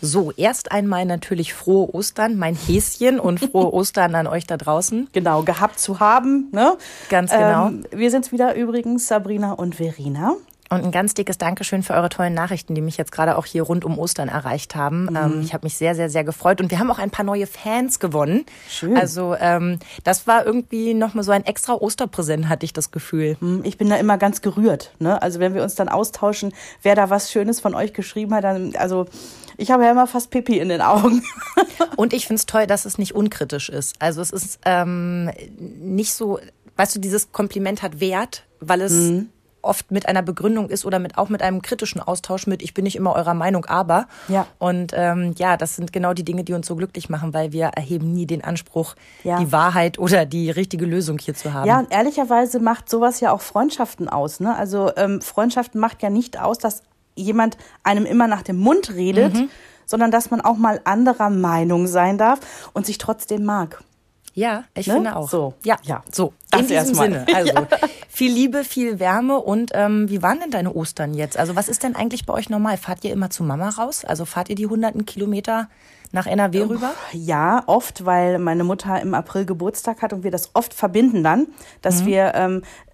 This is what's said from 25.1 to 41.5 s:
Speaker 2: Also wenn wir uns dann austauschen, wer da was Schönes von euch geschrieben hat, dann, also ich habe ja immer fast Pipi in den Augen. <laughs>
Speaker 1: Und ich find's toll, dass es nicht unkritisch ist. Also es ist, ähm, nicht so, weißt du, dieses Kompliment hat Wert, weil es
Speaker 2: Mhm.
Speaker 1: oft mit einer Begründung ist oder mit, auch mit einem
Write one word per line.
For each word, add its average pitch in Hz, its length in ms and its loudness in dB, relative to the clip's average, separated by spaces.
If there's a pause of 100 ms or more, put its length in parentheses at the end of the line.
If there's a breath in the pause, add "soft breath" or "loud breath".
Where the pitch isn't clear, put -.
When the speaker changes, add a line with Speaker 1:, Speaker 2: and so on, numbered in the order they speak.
Speaker 2:
Also 175 200 -2
wenn 185 120 2
wir 196 80 -2
uns 202 140 -2
dann 185 140 0
austauschen, 208 640 -2 (300 loud breath)
wer 202 120 6
da 202 140 4
was 202 220 0
Schönes 220 280 0
von 190 160 -2
euch 208 160 -2
geschrieben 208 420 -4
hat, 208 120 0
dann, 190 320 -2
also 185 300 0 (500 loud breath)
ich 208 140 0
habe 247 120 6
ja 233 80 8
immer 247 160 6
fast 247 240 -4
Pipi 247 260 0
in 170 120 0
den 170 120 0
Augen. 214 400 4 (380)
<laughs> 339 380 0
Speaker 1:
Und 233 160 2
ich 254 140 -4
find's 220 180 -2
toll, 220 200 2
dass 202 200 0
es 196 120 -8
nicht 196 160 -4
unkritisch 151 540 -2
ist. 139 320 -8
Also 160 220 -2
es 180 100 -4
ist, 196 320 -8
ähm, 175 640 0 (300)
nicht 190 540 -4
so, 202 260 -4 (380)
weißt 202 180 2
du, 214 60 -6
dieses 196 320 -2
Kompliment 202 500 -2
hat 156 160 -8
Wert, 190 460 -2 (160)
weil 180 200 2
es 190 120 0 (180)
Speaker 2:
Mhm. 190 180 0 (320)
Speaker 1:
oft - 300 -2
mit 196 160 0
einer 185 160 2
Begründung 196 480 -2
ist 190 140 -6
oder 190 120 0
mit, 180 220 -4
auch 202 100 0
mit 208 140 -2
einem 185 180 0